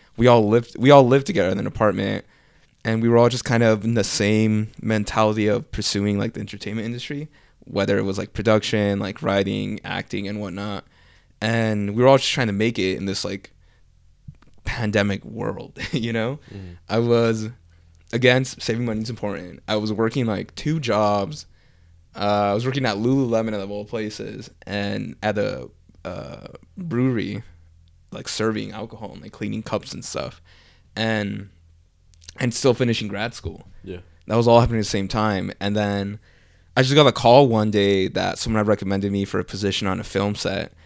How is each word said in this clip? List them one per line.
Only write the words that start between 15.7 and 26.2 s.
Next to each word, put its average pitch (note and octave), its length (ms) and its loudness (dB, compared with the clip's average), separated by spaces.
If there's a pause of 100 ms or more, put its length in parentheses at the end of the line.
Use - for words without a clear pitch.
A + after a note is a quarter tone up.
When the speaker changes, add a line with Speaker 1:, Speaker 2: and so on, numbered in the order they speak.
Speaker 1:
<laughs> - 60 -10
you A#2 220 -4
know? A#2 240 -4 (160)
Speaker 2:
Mm-hmm. F#2 200 -14 (160)
Speaker 1:
I G#2+ 100 0
was, A#2 500 2 (640)
again, B2+ 300 4
s-, - 160 -10
saving A#2 260 -2
money A2 160 -4
is A2 80 -8
important. G2+ 580 -8
I A2 100 0
was G#2+ 140 -2
working, A2+ 340 0
like, G2 300 -4
two D#3 240 -2
jobs. G#2 680 0 (680)
Uh, G2+ 360 2
I - 20 2
was A#2 120 0
working C3 200 -2
at G#2+ 120 0
Lululemon, A2+ 560 2
of G2 160 -6
all G#2 160 -8
places, G#2+ 640 -8 (160)
and G2+ 560 -6
at G#2 160 -2
a, G2+ 320 -4 (360)
uh, - 420 -12 (300)